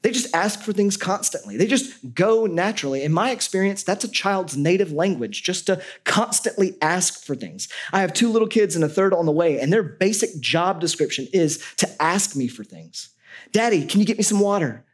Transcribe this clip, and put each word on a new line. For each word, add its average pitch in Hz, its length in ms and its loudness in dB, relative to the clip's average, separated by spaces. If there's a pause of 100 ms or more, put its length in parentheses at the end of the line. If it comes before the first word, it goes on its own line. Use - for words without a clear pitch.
They 247 80 4
just 240 240 -2
ask 202 260 0
for 214 120 -4
things 202 240 2
constantly. - 580 -4
They 151 100 2
just 220 480 -2
go 226 320 4
naturally. 170 580 -2
In 156 100 0
my 214 180 2
experience, 196 520 -2
that's 202 200 -2
a 233 80 -8
child's 185 460 -2
native 170 340 2
language, 147 520 -2
just 185 240 -4
to 185 140 0 (220)
constantly 208 800 0
ask 175 420 -2
for 139 120 -6
things. 123 340 -12 (240)
I 190 80 2
have 185 100 0
two 233 180 2
little 220 200 2
kids 202 260 2
and 165 80 2
a 151 60 2
third 190 240 2
on 170 120 0
the 151 60 2
way, 151 300 2
and 143 100 0
their 220 100 4
basic 185 600 -2
job 170 400 0
description 151 500 -2
is 170 320 2 (140)
to - 240 -4
ask 170 340 0
me 127 140 -2
for 107 160 -14
things. - 440 -18 (440)
"Daddy, 214 320 4
can 202 160 2
you 214 40 6
get 226 120 0
me 220 60 2
some 202 180 2
water? 175 420 0 (100)